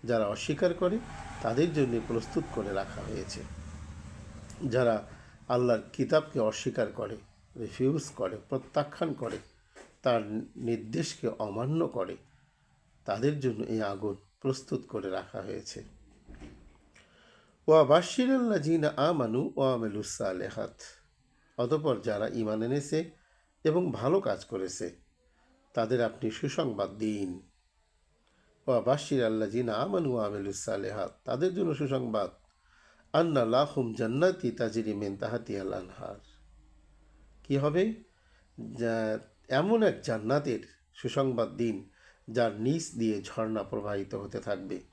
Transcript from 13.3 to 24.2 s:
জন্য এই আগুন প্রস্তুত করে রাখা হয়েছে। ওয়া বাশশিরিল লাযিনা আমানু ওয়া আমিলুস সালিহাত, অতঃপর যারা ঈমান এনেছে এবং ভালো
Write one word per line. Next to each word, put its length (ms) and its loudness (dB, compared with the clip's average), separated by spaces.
জন্য 240 0
এই 180 -2
আগুন 340 -2
প্রস্তুত 460 -4
করে 240 -6
রাখা 320 -6
হয়েছে। 420 -10
ওয়া 160 12
বাশশিরিল 560 6
লাযিনা 560 2
আমানু 600 2
ওয়া 180 4
আমিলুস 420 -4
সালিহাত, 640 -4
অতঃপর 420 2
যারা 280 0
ঈমান 340 0
এনেছে 480 -2
এবং 280 2
ভালো 280 2